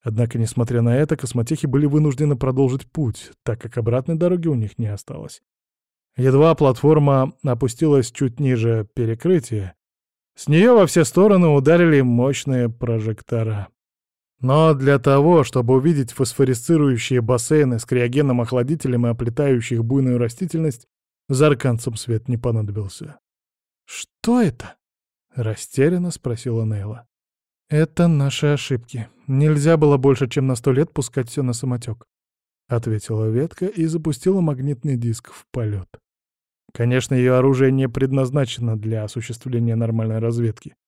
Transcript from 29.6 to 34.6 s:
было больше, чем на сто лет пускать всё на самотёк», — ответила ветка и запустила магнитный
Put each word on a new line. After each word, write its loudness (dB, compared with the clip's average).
было 4
больше, 2
чем -2
на 0
сто -2
лет 0
пускать -6
всё -6
на -2
самотёк», — -8
ответила -2
ветка -2
и -2
запустила -2
магнитный -4